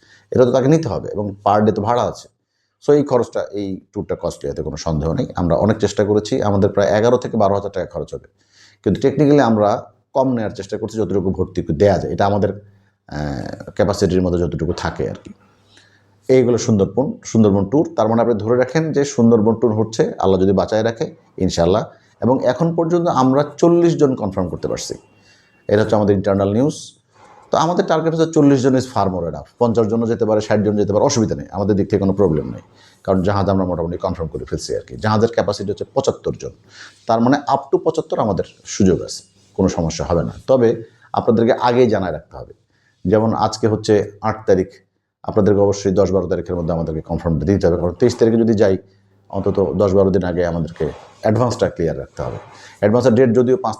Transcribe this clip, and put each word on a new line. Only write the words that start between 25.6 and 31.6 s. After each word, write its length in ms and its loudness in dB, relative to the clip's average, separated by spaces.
এটা 140 4
হচ্ছে 140 0
আমাদের 200 4
ইন্টারনাল 360 0
নিউজ। 240 0
তো 80 2
আমাদের 280 0
টার্গেট 280 0
হচ্ছে 180 0
চল্লিশ 300 4
জন 120 2
is 200 0
far 200 0
more 160 -4
enough, 180 -12
পঞ্চাশ 280 2
জনও 200 -2
যেতে 180 -2
পারে, 160 2
ষাট 260 0
জন 100 2
যেতে 160 0
পারে, 120 2
অসুবিধা 300 0
নেই, 160 -8
আমাদের 260 -2